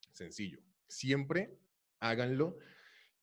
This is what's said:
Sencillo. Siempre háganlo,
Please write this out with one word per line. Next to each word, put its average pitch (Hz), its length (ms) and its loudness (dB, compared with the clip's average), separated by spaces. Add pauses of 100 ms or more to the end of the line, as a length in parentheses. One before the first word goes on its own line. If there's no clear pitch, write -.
(120)
Sencillo. 92 480 -8 (260)
Siempre 139 720 0 (400)
háganlo, 123 600 2 (640)